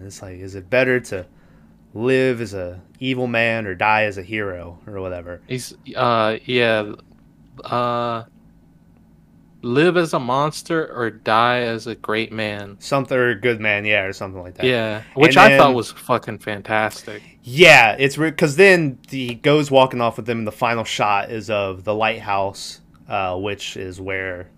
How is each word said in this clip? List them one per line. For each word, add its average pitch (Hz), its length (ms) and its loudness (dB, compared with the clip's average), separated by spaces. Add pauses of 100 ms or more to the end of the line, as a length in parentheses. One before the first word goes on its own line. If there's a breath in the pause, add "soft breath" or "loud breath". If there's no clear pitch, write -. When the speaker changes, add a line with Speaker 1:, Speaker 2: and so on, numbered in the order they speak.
Speaker 1:
It's 98 180 -18
like, 92 160 -16
is 95 160 -14
it 92 160 -14
better 127 300 2
to 95 260 -10 (680 soft breath)
live 127 460 0
as 101 140 -10
a 90 260 -10 (200)
evil 127 260 -4
man 113 400 -2
or 92 80 -6
die 107 300 2
as 101 140 -4
a 92 40 -10
hero 87 640 -8
or 101 140 -12
whatever?" 87 460 -10
Speaker 2:
He's, 127 280 -10 (220)
uh, 113 480 0
yeah, 113 480 0 (720)
uh, 120 600 -4 (1400)
"Live 151 340 2
as 165 180 0
a 156 60 0
monster 147 720 -2
or 117 160 -4
die 117 500 2
as 113 260 -4
a 113 80 -8
great 110 380 -4
man." 104 480 -8
Speaker 1:
Something, 135 380 -2
or 123 120 2
a 117 100 0
good 117 200 0
man, 104 240 0
yeah, 104 180 2
or 95 100 -6
something 95 300 -12
like 90 120 -16
that. 127 120 -4
Speaker 2:
Yeah, 113 360 -2 (120)
which 139 220 6
Speaker 1:
And 139 180 10
Speaker 2:
I - 20 6
thought 135 120 8
Speaker 1:
then 127 80 4
Speaker 2:
was 110 160 -4
fucking 113 460 -4
fantastic. 107 840 -4 (200)
Speaker 1:
Yeah, 127 560 8
it's 139 200 0
re-, 160 140 0
'cause 151 240 0
then 170 420 6 (100)
he 123 260 -6
goes 143 360 2
walking 127 320 4
off 117 160 0
with 107 80 -10
them, 117 120 -4
and 110 80 -4
the 107 60 -6
final 117 320 -2
shot 104 460 -2
is 110 180 -10
of 98 360 -4
the 107 100 -2
lighthouse, 107 880 -4 (260)
uh, 95 300 -4
which 101 400 -8
is 92 220 -12
where 95 580 -8